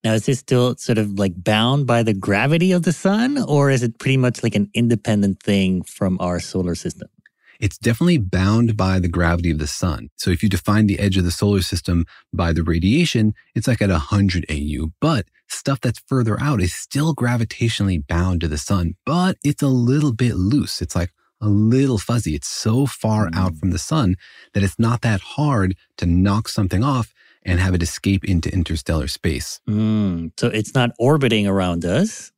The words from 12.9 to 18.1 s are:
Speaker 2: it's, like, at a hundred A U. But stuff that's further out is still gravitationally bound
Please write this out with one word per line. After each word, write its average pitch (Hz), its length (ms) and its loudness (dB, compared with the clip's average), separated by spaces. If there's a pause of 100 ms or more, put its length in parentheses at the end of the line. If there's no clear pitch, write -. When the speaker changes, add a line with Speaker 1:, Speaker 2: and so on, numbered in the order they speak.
Speaker 2:
it's, 127 140 -2
like, 120 120 0
at 101 100 2
a 92 80 2
hundred 98 500 0
A 76 80 -4
U. 73 440 -4
But 139 260 0 (200)
stuff - 340 -4
that's 117 280 -4
further 113 320 0
out 135 200 0
is 90 140 0
still 147 400 -2
gravitationally 113 920 -2
bound 87 340 0